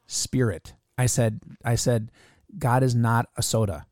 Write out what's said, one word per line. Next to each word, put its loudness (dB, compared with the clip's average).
Spirit." -4
I 2
said, 0
I 0
said, 0
"God 2
is 2
not 2
a -4
soda. -2